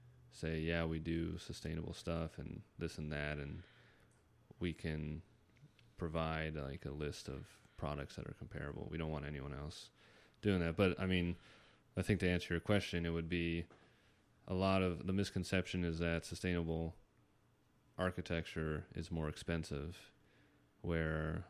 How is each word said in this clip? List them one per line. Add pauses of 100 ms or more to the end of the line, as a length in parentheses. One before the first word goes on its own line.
(320)
say,
"Yeah,
we
do
sustainable
stuff
and (180)
this
and
that,"
and (1000)
we
can (720)
provide,
like,
a
list
of (320)
products
that
are
comparable.
We
don't
want
anyone
else (540)
doing
that.
But,
I
mean, (600)
I
think
to
answer
your
question,
it
would
be (840)
a
lot
of
the
misconception
is
that
sustainable (1040)
architecture (100)
is
more
expensive, (840)
where